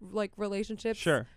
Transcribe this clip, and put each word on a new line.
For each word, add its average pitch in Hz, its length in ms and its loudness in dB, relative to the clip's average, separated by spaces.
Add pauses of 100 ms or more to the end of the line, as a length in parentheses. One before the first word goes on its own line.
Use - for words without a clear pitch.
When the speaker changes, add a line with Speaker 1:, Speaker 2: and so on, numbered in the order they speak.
Speaker 1:
like, 196 360 -2
relationships. 208 600 -2
Speaker 2:
Sure. 131 280 4 (100)